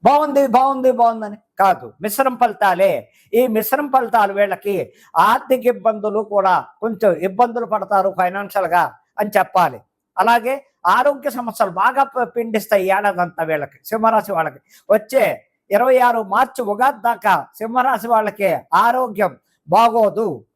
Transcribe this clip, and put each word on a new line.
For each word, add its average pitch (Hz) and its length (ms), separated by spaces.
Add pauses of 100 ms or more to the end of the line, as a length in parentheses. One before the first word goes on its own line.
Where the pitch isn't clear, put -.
బాగుంది, 277 440
బాగుంది, 254 440
బాగుందని 226 460 (220)
కాదు, 185 420
మిశ్రమ 247 340
ఫలితాలే. 190 720 (240)
ఈ 247 140
మిశ్రమ 233 400
ఫలితాలు 226 460
వీళ్ళకి 196 600 (240)
ఆర్థిక 226 480
ఇబ్బందులు 214 540
కూడా, 190 460 (160)
కొంచెం 208 320
ఇబ్బందులు 220 520
పడతారు 190 520
ఫైనాన్షియల్గా 180 760 (260)
అని 208 180
చెప్పాలి. 175 420 (380)
అలాగే 233 480 (220)
ఆరోగ్య 262 420
సమస్యలు 226 420
బాగా 240 320
ప-, 254 200
పిండిస్తాయి 220 600
ఏడాదంతా 190 580
వీళ్ళకి, 156 420
సింహరాశి 220 460
వాళ్ళకి. 156 280 (320)
వచ్చే - 540 (260)
ఇరవై 254 260
ఆరు 240 240
మార్చి 226 400
ఉగాది 220 400
దాకా 220 460 (100)
సింహరాశి 233 500
వాళ్ళకి 208 500 (160)
ఆరోగ్యం 214 640 (320)
బాగోదు. 208 760 (100)